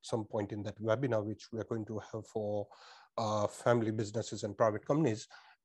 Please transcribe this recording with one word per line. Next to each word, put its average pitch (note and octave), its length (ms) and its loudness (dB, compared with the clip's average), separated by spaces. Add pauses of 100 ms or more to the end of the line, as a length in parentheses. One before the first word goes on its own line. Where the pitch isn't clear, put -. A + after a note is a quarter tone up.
some A2+ 240 -4
point G#2 260 -2
in G#2 120 -6
that G2+ 180 -8
webinar, A2 420 2
which G#2 300 -6
we're G#2+ 100 -2
going A2+ 220 -4
to G#2+ 160 -6 (100)
have A2 160 -8
for, G#2 400 -2 (500)
uh, G#2+ 300 2
family A#2 440 4
businesses A2 520 -4
and G2+ 140 -4
private G#2+ 280 4
companies. C#3+ 420 2 (380)